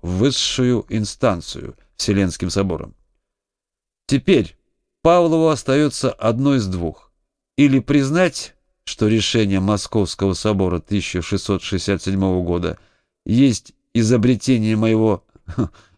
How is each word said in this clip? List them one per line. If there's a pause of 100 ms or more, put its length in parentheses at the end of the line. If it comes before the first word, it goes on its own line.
высшую
инстанцию, (200)
Вселенским
собором. (1120)
Теперь (460)
Павлову
остается
одно
из
двух: (440)
или
признать, (300)
что
решение
Московского
собора
тысяча
шестьсот
шестьдесят
седьмого
года (460)
есть (200)
изобретение
моего (220)
<laughs> (360)